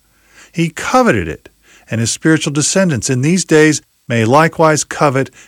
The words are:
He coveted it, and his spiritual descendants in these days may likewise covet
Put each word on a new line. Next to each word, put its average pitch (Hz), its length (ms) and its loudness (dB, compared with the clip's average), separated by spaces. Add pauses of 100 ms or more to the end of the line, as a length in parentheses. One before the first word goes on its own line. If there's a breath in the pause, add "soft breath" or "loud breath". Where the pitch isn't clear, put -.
(520 soft breath)
He 165 180 -4
coveted 170 580 0
it, - 220 -12 (400 soft breath)
and 113 120 -4
his 117 100 -2
spiritual 160 400 0
descendants 151 580 -2
in 127 120 -2
these 170 240 0
days 156 360 4 (260)
may 117 180 0
likewise 156 580 2
covet 135 460 -2 (180 soft breath)